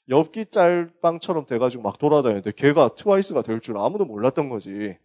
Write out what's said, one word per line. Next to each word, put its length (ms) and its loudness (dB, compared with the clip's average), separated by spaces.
엽기 380 0
짤방처럼 1000 0
돼가지고 360 -2
막 160 -6
돌아다녔는데 540 2
걔가 420 4
트와이스가 480 0
될 180 -4
줄 180 -8
아무도 260 -2
몰랐던 440 -2
거지. 560 -8